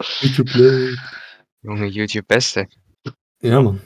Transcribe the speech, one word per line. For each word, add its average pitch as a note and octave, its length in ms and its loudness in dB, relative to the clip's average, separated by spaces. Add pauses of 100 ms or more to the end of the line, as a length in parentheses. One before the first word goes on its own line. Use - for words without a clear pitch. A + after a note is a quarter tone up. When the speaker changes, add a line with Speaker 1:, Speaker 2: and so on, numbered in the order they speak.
(200)
Speaker 1:
YouTube C3 340 0
lebt. B2+ 440 4 (640)
Speaker 2:
Junge, G#2 240 -6
YouTube G#2 420 -6
Beste. A2 400 0 (720)
Speaker 1:
Ja, B2 220 4
Mann. G2 240 0